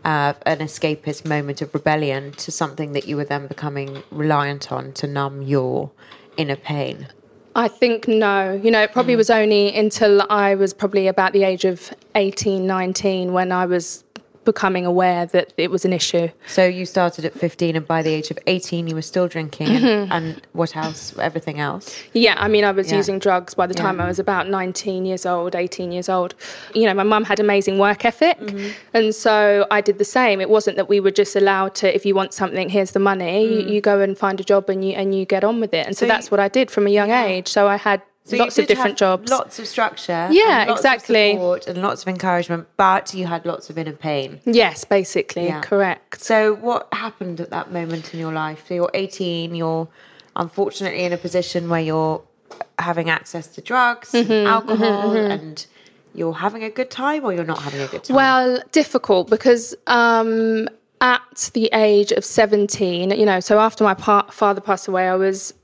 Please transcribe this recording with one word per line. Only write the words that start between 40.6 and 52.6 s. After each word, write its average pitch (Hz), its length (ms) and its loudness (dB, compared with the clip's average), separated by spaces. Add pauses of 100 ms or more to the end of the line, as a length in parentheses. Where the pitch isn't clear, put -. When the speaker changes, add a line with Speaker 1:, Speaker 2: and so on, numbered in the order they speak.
Speaker 1:
and 220 100 2
lots 226 100 0
Speaker 2:
exactly. 233 520 4
Speaker 1:
of - 40 2
support 180 300 -2
and 180 160 -8
lots - 180 -4
of - 60 -8
encouragement, 175 580 -2 (100)
but 190 380 2
you 185 140 -6
had 170 180 -6
lots - 240 -8
of 160 80 -10
inner 156 140 -6
pain. 147 540 -6
Speaker 2:
Yes, 226 380 2
basically, 175 600 -2
Speaker 1:
Yeah. 156 160 -4
Speaker 2:
correct. - 640 -2
Speaker 1:
So 214 320 2
what 233 360 -4
happened 185 480 -10
at - 120 -10
that 165 200 -8
moment 165 440 -8
in 165 40 -8
your 160 140 -6
life? 156 340 -6
So 180 60 -8
you're 175 220 0
eighteen, 170 580 -6
you're 165 340 -4 (480)
unfortunately 190 680 -4
in 175 100 -2
a 175 40 -4
position 175 520 -4
where 165 120 0
you're 160 400 -2 (580)